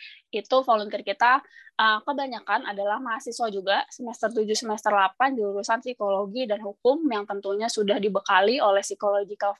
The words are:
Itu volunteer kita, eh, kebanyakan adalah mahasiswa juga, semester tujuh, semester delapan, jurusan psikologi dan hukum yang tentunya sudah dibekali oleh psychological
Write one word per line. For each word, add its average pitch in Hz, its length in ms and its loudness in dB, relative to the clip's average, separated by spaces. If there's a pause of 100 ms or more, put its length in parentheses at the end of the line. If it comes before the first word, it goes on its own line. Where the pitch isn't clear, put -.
(360)
Itu 254 320 2
volunteer 214 320 0
kita, 233 400 4 (400)
eh, 220 240 4
kebanyakan 262 640 -4
adalah 202 320 -4
mahasiswa 233 480 -6
juga, 196 400 -2
semester 226 480 -6
tujuh, 214 240 0
semester 220 320 -2
delapan, 202 400 2
jurusan 220 480 -2
psikologi 208 640 -2
dan 208 160 -2
hukum 240 480 0
yang 214 160 0
tentunya 202 480 -4
sudah 202 320 0
dibekali 208 560 2
oleh 202 240 4
psychological 202 760 -2